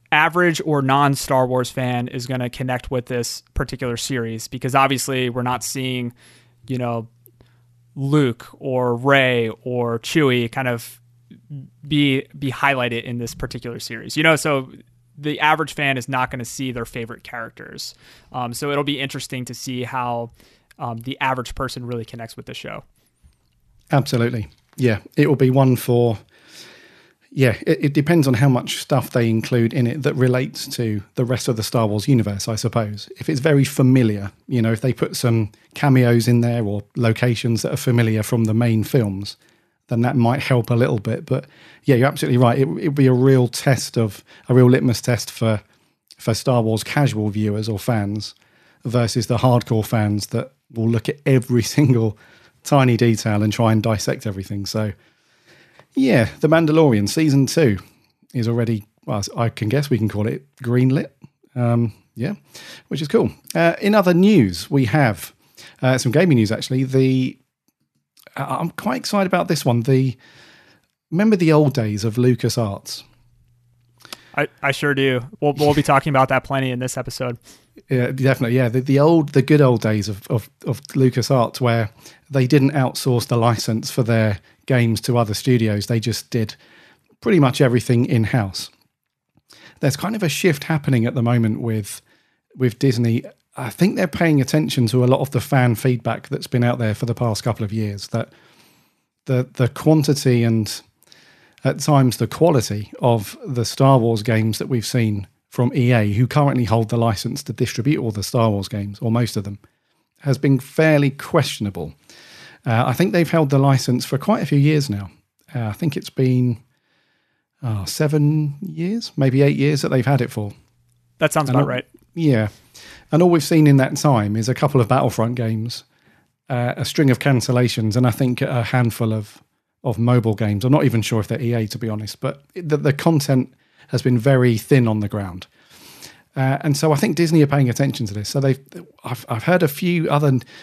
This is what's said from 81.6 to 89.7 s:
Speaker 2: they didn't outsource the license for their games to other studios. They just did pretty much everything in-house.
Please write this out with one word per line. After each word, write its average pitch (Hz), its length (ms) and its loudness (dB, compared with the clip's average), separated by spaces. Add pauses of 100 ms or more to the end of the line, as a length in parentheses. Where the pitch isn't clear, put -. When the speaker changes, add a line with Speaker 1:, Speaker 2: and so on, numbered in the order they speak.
Speaker 2:
they 135 160 2
didn't 135 260 4
outsource 131 560 0
the 123 100 0
license 117 520 0
for 131 140 0
their 110 360 0 (260)
games 117 360 2
to 120 160 -2
other 107 160 0
studios. 110 520 0
They 117 140 -2
just 107 300 -6
did 113 260 -4 (640)
pretty 202 180 2
much 131 220 4
everything 123 440 2
in-house. 110 640 -2 (1080)